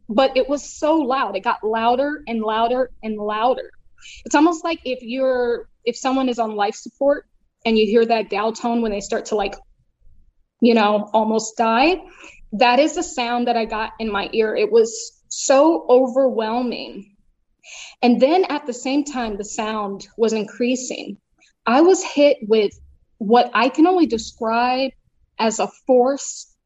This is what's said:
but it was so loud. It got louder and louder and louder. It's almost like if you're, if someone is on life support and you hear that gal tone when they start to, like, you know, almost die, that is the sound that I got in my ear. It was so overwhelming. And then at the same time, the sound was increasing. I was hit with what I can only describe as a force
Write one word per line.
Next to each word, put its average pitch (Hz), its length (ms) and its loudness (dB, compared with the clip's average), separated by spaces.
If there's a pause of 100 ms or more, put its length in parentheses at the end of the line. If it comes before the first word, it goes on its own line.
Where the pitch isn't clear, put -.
but 262 280 2
it 254 100 2
was 277 160 -4
so 311 340 -2
loud. 254 380 -2
It 196 80 -8
got 240 200 -2
louder 240 640 -2
and 226 140 -4
louder 233 500 -2 (100)
and 220 160 -8
louder. 214 540 -2 (540)
It's - 100 -2
almost 320 280 2
like 330 220 -6
if 254 160 -6
you're, 247 640 -2 (160)
if 233 140 -4
someone 269 320 -2
is 240 80 -4
on 220 180 -4
life 208 200 -2
support 277 500 -2 (400)
and 226 120 2
you 214 100 4
hear 226 180 4
that 226 240 0
gal 214 240 -2
tone 233 300 -2
when 220 80 -2
they 202 100 -4
start - 240 -6
to, - 100 -4
like, - 200 -4 (1080)
you 233 140 6
know, 208 380 2
almost 220 440 -2
die, 240 440 2 (520)
that 247 260 4
is 302 160 2
the 349 80 -4
sound 240 440 -4
that 233 100 0
I 226 80 -2
got 220 340 -6
in 220 120 -6
my 202 220 -4
ear. 220 220 0
It 208 160 0
was 226 560 0
so 294 640 2
overwhelming. 233 1300 0 (840)
And 240 180 4
then 330 260 4
at 294 200 -6
the 247 80 -8
same 269 300 -2
time, 226 340 -6
the 202 60 -10
sound 208 640 -8 (100)
was 220 160 0
increasing. 220 840 -6 (480)
I 240 160 4
was 359 220 4
hit 285 380 2
with 214 300 2 (480)
what 240 340 4
I 233 160 2
can 311 160 4
only 359 220 4
describe 240 840 -2 (460)
as 220 220 0
a 196 100 -2 (160)
force 262 640 0 (140)